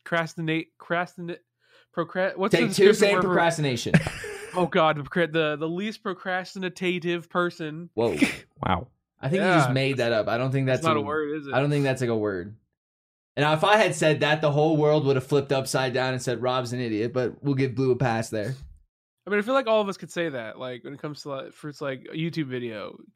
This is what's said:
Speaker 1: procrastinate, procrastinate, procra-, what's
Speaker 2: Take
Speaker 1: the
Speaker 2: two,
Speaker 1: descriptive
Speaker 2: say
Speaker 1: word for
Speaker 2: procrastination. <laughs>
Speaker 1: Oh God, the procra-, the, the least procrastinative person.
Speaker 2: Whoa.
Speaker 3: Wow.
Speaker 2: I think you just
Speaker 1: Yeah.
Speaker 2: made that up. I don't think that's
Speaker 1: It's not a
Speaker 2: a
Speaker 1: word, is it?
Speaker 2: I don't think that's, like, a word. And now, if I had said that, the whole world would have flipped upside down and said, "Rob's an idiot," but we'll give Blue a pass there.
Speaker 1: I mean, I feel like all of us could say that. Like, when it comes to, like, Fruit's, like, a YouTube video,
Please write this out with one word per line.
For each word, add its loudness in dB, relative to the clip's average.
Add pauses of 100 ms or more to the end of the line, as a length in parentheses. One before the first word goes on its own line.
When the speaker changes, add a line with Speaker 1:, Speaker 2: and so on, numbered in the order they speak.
Speaker 1:
procrastinate, -2 (100)
procrastinate, -6 (560)
procra-, -2
what's -2
Speaker 2:
Take 4
Speaker 1:
the -4
Speaker 2:
two, 8
Speaker 1:
descriptive 8
Speaker 2:
say 6
Speaker 1:
word 4
for 2
Speaker 2:
procrastination. 2
<laughs> 0 (520)
Speaker 1:
Oh 2
God, 2
the -4
procra-, -2
the, 0
the -4
least -6
procrastinative -4
person. -2
Speaker 2:
Whoa. 2 (480)
Speaker 3:
Wow. 0 (340)
Speaker 2:
I -6
think 0
you 2
just 4
Speaker 1:
Yeah. 2
Speaker 2:
made 0
that 2
up. 0
I 0
don't -2
think 0
that's 0
Speaker 1:
It's -2
not 2
a 2
Speaker 2:
a 0
Speaker 1:
word, -4
is -12
it? -4
Speaker 2:
I 4
don't 2
think 2
that's, 0
like, 0
a 2
word. -2 (800)
And 0
now, 2
if 0
I 6
had 2
said 2
that, 2
the 2
whole 2
world 4
would 4
have -2
flipped 0
upside 0
down 0
and -6
said, -2
"Rob's -2
an -4
idiot," -2
but -2
we'll 0
give 0
Blue 2
a 4
pass 0
there. -4 (720)
Speaker 1:
I -10
mean, 2
I 2
feel 0
like 2
all 4
of -2
us -6
could -16
say -2
that. -8
Like, -10
when -12
it -14
comes -10
to, -12
like, -10
Fruit's, -14
like, -6
a -10
YouTube -2
video, -6 (200)